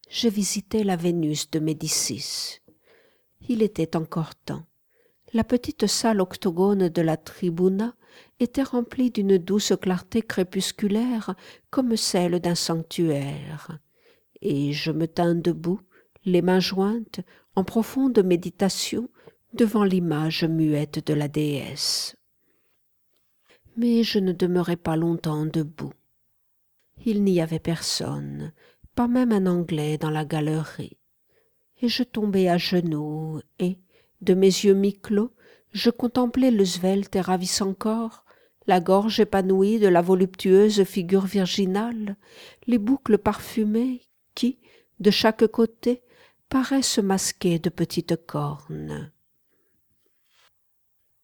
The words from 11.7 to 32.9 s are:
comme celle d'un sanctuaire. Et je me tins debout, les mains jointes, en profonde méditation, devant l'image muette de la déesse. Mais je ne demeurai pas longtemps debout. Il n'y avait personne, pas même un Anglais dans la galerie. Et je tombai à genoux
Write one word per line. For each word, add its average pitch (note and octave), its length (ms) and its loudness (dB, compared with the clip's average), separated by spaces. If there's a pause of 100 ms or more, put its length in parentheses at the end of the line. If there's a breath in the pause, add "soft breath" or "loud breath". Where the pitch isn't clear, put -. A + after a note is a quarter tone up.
comme B3 260 0
celle F3+ 420 0
d'un F3 160 0
sanctuaire. D#3 1200 -4 (640 soft breath)
Et C#3+ 300 -2
je D3+ 200 -4
me D#3+ 160 -2
tins E3+ 260 0
debout, E3+ 460 -2 (460 soft breath)
les F3+ 160 2
mains F#3 180 2
jointes, G3 600 -2 (360 soft breath)
en F#3+ 80 2
profonde A#3 580 2
méditation, F#3 840 -2 (460 soft breath)
devant G#3+ 300 2
l'image E3 600 0
muette D#3 600 0
de D3+ 100 -2
la D3 120 0
déesse. C#3+ 880 -4 (1600 soft breath)
Mais A#3 280 2
je G#3+ 140 0
ne F#3 140 2
demeurai F3 440 0
pas D#3+ 200 -2
longtemps D#3+ 500 -2
debout. D3+ 480 -4 (1120)
Il G#3 180 2
n'y F#3 160 4
avait D#3+ 180 -2
personne, D3+ 960 -6 (420 soft breath)
pas A#3+ 140 0
même B3 240 2
un G3 140 2
Anglais D#3 500 -2
dans D#3 140 -4
la D#3 160 -2
galerie. D#3 720 -4 (840)
Et B3 60 0
je A#3+ 140 -2
tombai G3+ 440 0
à F3 120 4
genoux D#3 840 -2 (180)